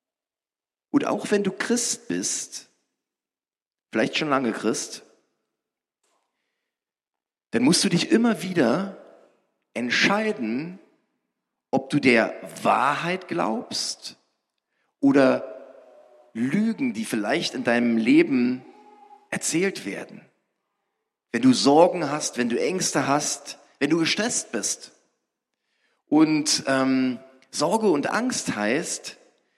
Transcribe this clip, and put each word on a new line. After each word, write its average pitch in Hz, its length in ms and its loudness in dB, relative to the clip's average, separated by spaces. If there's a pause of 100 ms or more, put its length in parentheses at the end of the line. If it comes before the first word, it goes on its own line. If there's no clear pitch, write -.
(920)
Und - 160 0
auch - 240 -4
wenn 202 140 2
du 190 80 -2
Christ - 560 -4
bist, - 600 -8 (1200)
vielleicht 117 240 -2
schon 156 140 -2
lange 131 220 0
Christ, - 520 -6 (2500)
dann - 120 0
musst 147 220 4
du 202 40 2
dich 175 220 0
immer 226 320 2
wieder 175 540 0 (800)
entscheiden, 156 1040 -2 (920)
ob - 200 -2
du 147 100 2
der 117 340 4 (280)
Wahrheit 139 680 0
glaubst - 880 -6 (840)
oder 131 480 4 (840)
Lügen, 156 600 -2
die 110 100 -6
vielleicht 113 500 -4
in 123 100 -6
deinem 120 340 2
Leben 127 640 4 (680)
erzählt 185 540 -4
werden. - 380 -12 (1080)
Wenn 117 120 -4
du 127 100 8
Sorgen 147 580 4
hast, 151 280 -6
wenn 120 100 0
du 95 120 -2
Ängste 160 460 -2
hast, - 520 -4 (200)
wenn 143 100 0
du 165 100 2
gestresst 202 540 -2
bist. - 400 -8 (1200)
Und, 151 540 4
ähm, 131 520 2 (320)
Sorge 196 400 0
und 143 160 0
Angst - 480 -4
heißt, 117 600 -4 (420)